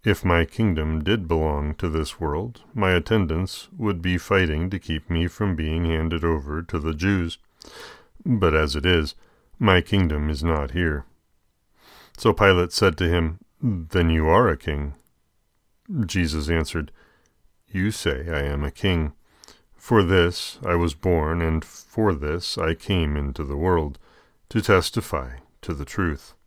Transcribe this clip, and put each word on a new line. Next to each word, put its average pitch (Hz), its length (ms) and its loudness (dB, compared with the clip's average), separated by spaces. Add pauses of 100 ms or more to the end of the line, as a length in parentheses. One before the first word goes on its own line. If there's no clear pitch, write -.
If 104 220 0
my 85 200 4
kingdom 78 600 -2
did 98 240 0
belong 76 480 -2
to 90 120 -4
this 78 300 -4
world, 85 440 -6 (120)
my 98 160 2
attendants 90 880 0
would 101 260 -2
be 90 160 0
fighting 87 520 0
to 95 100 -6
keep - 280 -6
me 85 200 0
from 98 260 -2
being 80 300 -2
handed 82 400 -2
over 78 380 -2
to 85 180 -6
the 80 120 -4
Jews. 87 460 -2 (880)
But 95 260 2
as 78 220 2
it 76 100 -4
is, 85 300 2 (460)
my 92 200 6
kingdom 76 480 0
is 76 140 -4
not 78 300 -2
here." 80 320 -2 (1120)
So 110 140 4
Pilate 90 400 4
said 95 260 2
to 87 100 2
him, 82 300 0 (240)
"Then 87 480 0
you 80 160 2
are 101 220 6
a 78 80 0
king." 73 380 -6 (1120)
Jesus 78 420 -2
answered, 82 420 -2 (760)
"You 98 240 -2
say 73 400 -4
I 76 100 -2
am 71 240 -2
a 71 60 -4
king. 82 420 0 (640)
For 110 260 2
this 87 600 2
I 87 120 0
was 85 180 0
born, 82 480 0
and 80 200 0
for - 520 -4
this 73 420 -6
I 82 180 -2
came 80 440 -2
into 71 260 -6
the 69 140 -6
world, 80 400 0 (500)
to 110 140 -2
testify 73 800 0 (200)
to 85 140 -8
the 69 100 -8
truth. 80 480 -4 (140)